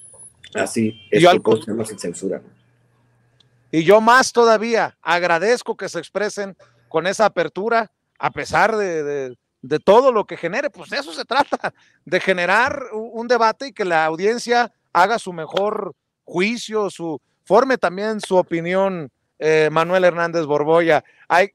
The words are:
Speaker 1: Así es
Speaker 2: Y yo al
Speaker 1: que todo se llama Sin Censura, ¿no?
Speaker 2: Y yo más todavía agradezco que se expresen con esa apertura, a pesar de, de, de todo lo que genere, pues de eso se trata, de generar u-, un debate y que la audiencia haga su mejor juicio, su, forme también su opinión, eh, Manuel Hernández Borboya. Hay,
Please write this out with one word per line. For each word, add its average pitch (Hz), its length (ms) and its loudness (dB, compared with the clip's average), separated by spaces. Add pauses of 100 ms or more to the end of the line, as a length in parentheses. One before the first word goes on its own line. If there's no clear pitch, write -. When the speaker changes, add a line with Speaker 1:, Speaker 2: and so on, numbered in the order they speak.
(540)
Speaker 1:
Así 110 460 -4 (100)
es 104 100 2
Speaker 2:
Y - 20 8
yo 175 80 10
al 185 60 4
Speaker 1:
que - 60 -4
todo 110 200 2
se 107 80 -12
llama 113 140 -6
Sin 101 140 -14
Censura, 90 400 -8
¿no? - 100 -20 (1200)
Speaker 2:
Y 160 140 -2
yo 202 160 8
más 233 320 4
todavía 226 720 2
agradezco 175 720 0
que 185 120 -10
se 170 120 -8
expresen 196 560 -8 (320)
con 160 180 -4
esa 202 200 0
apertura, 196 680 -2 (260)
a 147 120 -4
pesar 165 460 -2
de, 175 260 -4
de, 139 360 -8 (240)
de 147 180 -4
todo 247 320 6
lo 208 120 0
que 170 120 -12
genere, 220 340 -6
pues 165 200 -20
de 220 80 -6
eso 294 140 -10
se 262 120 -12
trata, 233 500 -2 (300)
de 170 160 -2
generar 208 720 0
u-, 220 280 -10
un 233 60 -8
debate 233 420 0
y 208 40 -16
que 208 120 -6
la 160 220 2
audiencia 226 680 -2 (200)
haga 202 260 2
su 185 140 -10
mejor 185 600 -6 (300)
juicio, 214 680 -4
su, 165 320 -10 (240)
forme 247 320 4
también 202 440 -4
su 190 160 -2
opinión, 175 760 -2 (300)
eh, 156 320 2
Manuel 175 320 2
Hernández 170 420 0
Borboya. 151 560 2 (240)
Hay, 185 280 2